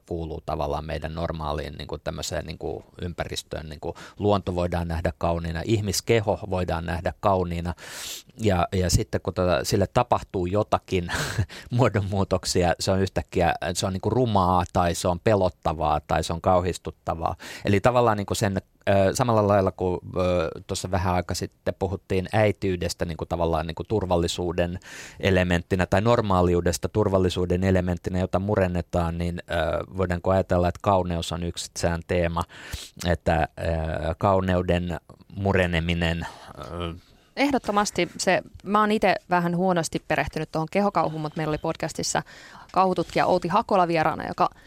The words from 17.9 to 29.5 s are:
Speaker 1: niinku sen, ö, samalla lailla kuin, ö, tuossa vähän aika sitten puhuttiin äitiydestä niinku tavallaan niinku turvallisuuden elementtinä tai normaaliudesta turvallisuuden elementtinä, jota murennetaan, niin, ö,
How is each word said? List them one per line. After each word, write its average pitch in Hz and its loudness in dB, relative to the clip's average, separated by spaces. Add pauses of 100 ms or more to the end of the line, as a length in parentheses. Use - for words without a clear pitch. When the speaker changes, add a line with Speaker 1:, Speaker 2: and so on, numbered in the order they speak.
Speaker 1:
niinku 101 -4
sen, 98 0 (320)
ö, 98 4
samalla 110 2
lailla 95 4
kuin, 92 -2 (180)
ö, 90 0 (180)
tuossa 92 -6
vähän 90 0
aika 90 -2
sitten - -6
puhuttiin 92 -2
äitiydestä 98 0
niinku 85 -6
tavallaan 82 0
niinku 82 -8
turvallisuuden 90 0 (400)
elementtinä 90 2
tai 98 4
normaaliudesta 90 2
turvallisuuden 92 2
elementtinä, 90 0
jota 92 0
murennetaan, 90 0
niin, 87 -4
ö, - -8 (440)